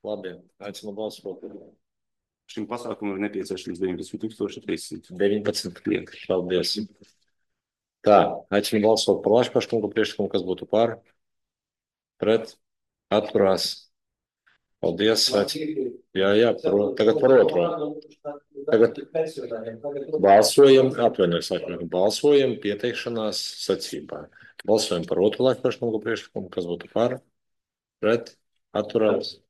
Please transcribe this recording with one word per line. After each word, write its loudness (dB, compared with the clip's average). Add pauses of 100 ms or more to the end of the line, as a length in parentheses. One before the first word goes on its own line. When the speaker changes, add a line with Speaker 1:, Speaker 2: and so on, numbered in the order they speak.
Speaker 1:
Labi, -10 (240)
aicinu -14
balsot. -12 (1040)
Speaker 2:
Šim -10
pasākumam -8
ir -4
nepieciešams -8
deviņpadsmit -8
tūkstoši -8
trīssimt. -10
Speaker 1:
Deviņpadsmit. -4
Speaker 2:
Jā. -2 (240)
Speaker 1:
Paldies. -2 (1300)
Tā, 8 (340)
aicinu 0
balsot 2
par 0
Lašpaškungu 0
priekšlikumu, -2
kas -2
būtu -6
par, 0 (1200)
pret, 0 (580)
atturās. 2 (1200)
Paldies. 2
Aic-, 0 (600)
jā, 2
jā, 4
par -2
o-, 0
tagad 4
par 6
otro. 6 (1040)
Tagad 2 (1200)
balsojam, 8
atvainojos, 0
Lašpaškungu, -6
balsojam 2
pieteikšanās -4 (240)
secībā. -6 (360)
Balsojam 0
par 0
otru 2
Lašpaškungu -2
priekšlikumu, -8
kas -6
būtu -10
par, 0 (840)
pret, -2 (360)
atturās. 0 (140)